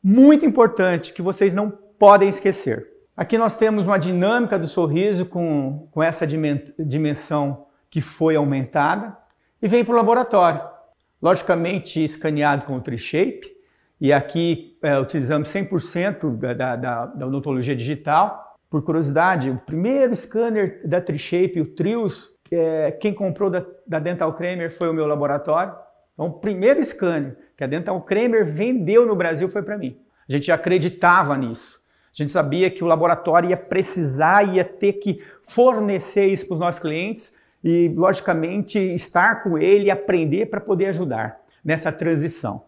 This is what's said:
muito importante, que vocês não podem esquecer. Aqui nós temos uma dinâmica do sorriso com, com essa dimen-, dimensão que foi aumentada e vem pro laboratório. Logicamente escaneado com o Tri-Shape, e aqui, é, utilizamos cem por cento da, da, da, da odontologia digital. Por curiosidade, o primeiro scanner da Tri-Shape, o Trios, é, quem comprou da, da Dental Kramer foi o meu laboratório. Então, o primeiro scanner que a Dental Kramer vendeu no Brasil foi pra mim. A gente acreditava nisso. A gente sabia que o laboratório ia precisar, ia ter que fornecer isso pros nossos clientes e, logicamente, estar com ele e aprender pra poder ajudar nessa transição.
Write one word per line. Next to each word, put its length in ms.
muito 420
importante, 680
que 80
vocês 320
não 180
podem 300
esquecer. 640
Aqui 220
nós 180
temos 320
uma 100
dinâmica 640
do 80
sorriso 580
com, 640
com 140
essa 240
dimen-, 500
dimensão 880
que 120
foi 340
aumentada 840
e 80
vem 160
pro 100
laboratório. 680
Logicamente 840
escaneado 640
com 100
o 60
Tri-Shape, 800
e 80
aqui, 720
é, 180
utilizamos 500
cem 140
por 160
cento 520
da, 240
da, 200
da, 300
da 220
odontologia 480
digital. 840
Por 140
curiosidade, 680
o 80
primeiro 560
scanner 680
da 160
Tri-Shape, 640
o 60
Trios, 640
é, 420
quem 200
comprou 340
da, 160
da 140
Dental 340
Kramer 380
foi 180
o 40
meu 120
laboratório. 680
Então, 100
o 60
primeiro 520
scanner 540
que 80
a 40
Dental 340
Kramer 420
vendeu 640
no 100
Brasil 320
foi 140
pra 160
mim. 180
A 40
gente 200
acreditava 880
nisso. 420
A 160
gente 80
sabia 400
que 120
o 40
laboratório 640
ia 60
precisar, 920
ia 140
ter 280
que 300
fornecer 840
isso 220
pros 120
nossos 200
clientes 560
e, 320
logicamente, 840
estar 640
com 160
ele 260
e 60
aprender 560
pra 120
poder 280
ajudar 520
nessa 280
transição. 760